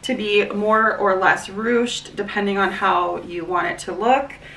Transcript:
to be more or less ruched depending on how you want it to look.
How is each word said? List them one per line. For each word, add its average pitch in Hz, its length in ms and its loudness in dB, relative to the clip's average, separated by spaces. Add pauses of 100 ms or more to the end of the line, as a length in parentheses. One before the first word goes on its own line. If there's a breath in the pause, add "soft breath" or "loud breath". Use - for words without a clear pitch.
to 262 120 -2
be 208 320 2
more 214 500 2
or - 200 2
less 185 320 2
ruched 233 680 -2
depending 202 420 -2
on 190 140 2
how 175 500 0
you 175 220 -8
want 175 240 -2
it - 120 -6
to 185 120 -8
look. 247 400 2 (240 loud breath)